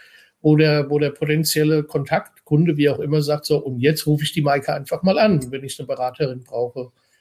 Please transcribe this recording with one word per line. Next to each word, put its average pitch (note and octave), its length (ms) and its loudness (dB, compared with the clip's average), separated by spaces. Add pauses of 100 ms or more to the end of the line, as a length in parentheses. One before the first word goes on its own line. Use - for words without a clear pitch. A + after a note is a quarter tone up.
(420)
wo D3+ 120 6
der, D3+ 360 2
wo D3 100 0
der D3 100 0
potenzielle D3+ 720 0
Kontakt, D3 640 -4
Kunde, D#3 320 2
wie C#3+ 140 2
auch - 100 -4
immer, D3+ 220 -2
sagt, D3 240 -4
so, D3 120 2
und C3 220 -6
jetzt D3+ 260 2
rufe D3 160 2
ich D3 100 -4
die E3 100 -2
Maike C#3+ 300 0
einfach D3 300 -6
mal F#3+ 160 2
an, D#3+ 320 2
wenn C3+ 140 -10
ich C3+ 160 -10
eine C3 80 -10
Beraterin B2+ 560 -4
brauche A#2+ 480 -8 (280)